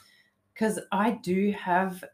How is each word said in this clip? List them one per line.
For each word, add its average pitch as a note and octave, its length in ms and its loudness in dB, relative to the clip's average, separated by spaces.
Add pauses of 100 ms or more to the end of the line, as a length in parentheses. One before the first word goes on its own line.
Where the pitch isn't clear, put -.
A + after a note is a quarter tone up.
(560)
'Cause G3+ 240 0 (120)
I G#3 200 2
do F#3+ 420 0
have F#3 500 0 (100)